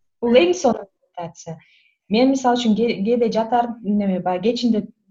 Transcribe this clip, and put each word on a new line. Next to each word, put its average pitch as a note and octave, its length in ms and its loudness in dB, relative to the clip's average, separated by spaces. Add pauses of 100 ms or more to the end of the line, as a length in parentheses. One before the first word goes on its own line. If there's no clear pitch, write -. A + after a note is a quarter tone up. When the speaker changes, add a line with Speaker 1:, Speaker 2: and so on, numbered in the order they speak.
(240)
Speaker 1:
Бул A#3 80 0
Speaker 2:
Мгм. B3+ 100 6
Speaker 1:
эң F4 120 4
сонун A3 360 -2
медитация. - 680 -16 (500)
Мен, B3+ 220 4
мисалы B3 260 0
үчүн, A3 180 2
ке-, G3+ 280 -2
кээде A#3 280 0
жатар, A#3 520 -2
неме, G3 360 0
баягы F#3 320 -2
кечинде A#3 360 0 (240)